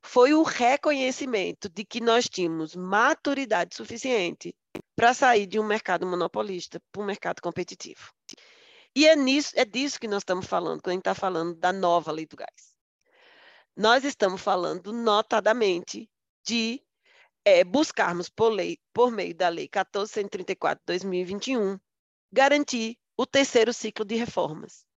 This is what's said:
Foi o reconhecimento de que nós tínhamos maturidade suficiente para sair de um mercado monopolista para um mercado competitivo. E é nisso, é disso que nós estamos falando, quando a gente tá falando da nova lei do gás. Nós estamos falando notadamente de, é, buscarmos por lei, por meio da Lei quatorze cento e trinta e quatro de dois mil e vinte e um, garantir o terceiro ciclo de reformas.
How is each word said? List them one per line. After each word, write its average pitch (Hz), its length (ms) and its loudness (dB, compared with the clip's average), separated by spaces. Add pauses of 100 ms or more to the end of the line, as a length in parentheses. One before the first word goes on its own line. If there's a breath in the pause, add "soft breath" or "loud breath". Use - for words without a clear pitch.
Foi 262 320 6
o 320 80 6
reconhecimento 254 1200 0
de 180 160 -10
que 240 160 -10
nós 233 300 2
tínhamos 165 460 -4
maturidade 214 1000 0
suficiente 214 800 -4 (400)
para 233 200 4
sair 226 320 4
de 202 120 -2
um 214 40 -2
mercado 196 420 -2
monopolista 180 720 -6 (120)
para 196 100 -10
um 208 40 -6
mercado 190 360 -8
competitivo. - 720 -10 (840 soft breath)
E 302 80 6
é 311 100 10
nisso, 277 400 2
é 254 100 4
disso 254 340 -6
que 233 80 -8
nós 202 140 -2
estamos 185 240 -4
falando, 165 360 -4
quando 185 100 -4
a - 20 -2
gente 185 100 -4
tá 190 100 -2
falando 175 420 -4
da 180 180 -2
nova 175 400 0
lei 160 120 -8
do - 120 -20
gás. - 360 -18 (1000 soft breath)
Nós 240 300 4
estamos 196 360 -2
falando 180 520 -4
notadamente 214 1160 0 (360)
de, 233 360 -2 (640 soft breath)
é, 185 220 6
buscarmos 180 640 -2
por 226 180 0
lei, 175 320 -2 (140)
por 240 180 4
meio 180 240 -6
da 175 140 0
Lei 156 180 -6
quatorze - 460 -4
cento 202 140 -4
e - 20 -12
trinta 185 240 -8
e - 20 -4
quatro 151 240 -2
de - 60 -20
dois 180 180 -4
mil 185 160 -4
e 180 60 -4
vinte 202 260 -8
e 262 60 0
um, 196 200 -2 (540)
garantir 254 680 2 (200)
o 247 80 0
terceiro 240 480 4
ciclo 214 320 -6
de 214 100 -6
reformas. 180 680 -6 (120)